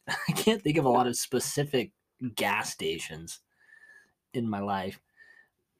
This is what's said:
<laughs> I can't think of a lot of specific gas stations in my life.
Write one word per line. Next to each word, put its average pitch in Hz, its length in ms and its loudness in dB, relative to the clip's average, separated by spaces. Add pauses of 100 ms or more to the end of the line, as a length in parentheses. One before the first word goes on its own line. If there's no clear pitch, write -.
<laughs> - 280 -4
I - 40 4
can't 220 280 4
think 151 160 2
of 143 80 4
a 127 40 6
lot 123 180 6
of 120 100 0
specific 131 760 -2 (440)
gas 104 360 0
stations 82 680 -8 (920)
in 120 160 -2
my 101 100 -2
life. 98 400 -4 (800)